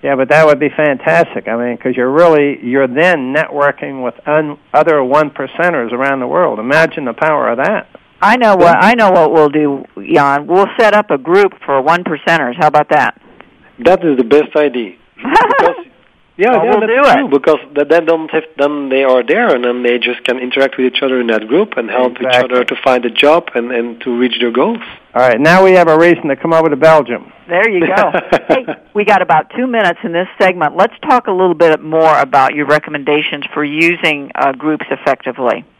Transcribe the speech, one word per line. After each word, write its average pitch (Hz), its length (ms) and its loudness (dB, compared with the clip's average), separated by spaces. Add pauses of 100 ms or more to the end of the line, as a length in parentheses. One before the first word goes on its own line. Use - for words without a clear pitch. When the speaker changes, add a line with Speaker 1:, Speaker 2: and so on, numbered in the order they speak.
Speaker 1:
Yeah, 143 120 -2
but 127 140 -2
that 156 160 4
would 147 140 4
be 143 100 0
fantastic. 151 760 -2
I 113 100 -6
mean, 120 200 -6
'cause 127 180 -6
you're 127 160 -2
really, 151 520 2
you're 135 220 0
then 135 480 -2
networking 143 720 -4
with 120 100 -6 (140)
un-, 151 320 -2 (120)
other 151 320 2
one 143 280 0
percenters 143 600 -4
around 135 280 -4
the 123 80 -6
world. 143 320 -2
Imagine 156 460 -2
the 117 80 -6
power 147 360 -2
of 117 80 -4
that. 175 300 -4 (340)
Speaker 2:
I 214 160 2
know 220 180 4
what, 170 220 6
Speaker 3:
Yeah. - 20 2 (100)
Speaker 2:
I 240 40 4
know 226 160 2
what 170 220 4
we'll 151 180 4
do, 143 340 -2 (300)
Jan. 143 320 2
We'll 180 220 2 (100)
set 214 160 4
up 208 160 0
a 151 80 -2
group 185 360 0 (120)
for 139 160 0
one 170 220 0
percenters. 160 520 -2
How 170 120 0
about 147 220 2
that? 131 300 0 (600)
Speaker 3:
That 170 260 2
is 143 120 2
the 127 80 2
best 143 300 2
idea. 127 380 -2 (240)
Speaker 2:
<laughs> - 60 -20
Speaker 3:
Because 466 500 2 (640)
yeah, 202 140 0
Speaker 2:
Oh, 233 120 2
Speaker 3:
yeah, 233 60 0
Speaker 2:
we'll 214 120 0
Speaker 3:
that's 220 100 -2
Speaker 2:
do 247 80 0
it. 269 160 4
Speaker 3:
true, 143 240 0
because 151 200 2 (160)
th-, 143 120 0
then 165 180 2
don't 160 260 -2
have, 160 120 -2 (140)
then 143 320 -4
they 135 160 0
are 127 180 2
there, 165 320 0
and 123 80 -4
then 123 200 -4
they 123 160 0
just 123 260 -6
can 127 120 -2
interact 131 400 -2
with 127 140 0
each - 100 -6
other 131 200 -2
in 120 60 -2
that 110 200 -2
group 185 300 -2
and 113 120 -6
help 123 240 0
each 131 140 -6
Speaker 1:
Exactly. 127 280 0
Speaker 3:
other 123 100 0
to 131 180 -6
find 127 220 0
a 120 40 -2
job 131 460 2
and, 120 160 -4
and 117 300 -6
to 120 160 -4
reach 123 240 -2
their 120 100 -2
goals. 202 320 -2 (300)
Speaker 1:
All 123 80 0
right, 123 180 2
now 175 240 4
we 190 80 6
have 175 160 6
a 156 100 4
reason 170 300 2
to 139 80 -2
come 165 160 -4
over 160 180 2
to 147 60 0
Belgium. 139 560 2 (160)
Speaker 2:
There 196 220 0
you 175 180 0
go. 185 240 0
Speaker 3:
<laughs> 175 100 -2 (260)
Speaker 2:
Hey, 240 180 0 (280)
we 208 120 -2
got 196 160 2
about 156 340 0
two 247 100 -4
minutes 220 380 -2
in 170 80 -6
this 175 160 -2 (100)
segment. 175 380 0
Let's 196 240 0
talk 254 280 0
a 214 40 -2
little 180 240 0
bit 156 260 2
more 156 380 2
about 139 340 2
your 147 120 -4
recommendations 147 880 -2
for 151 100 -4
using, 156 720 -2
uh, 139 160 0
groups 147 400 -6
effectively. 135 720 -4 (160)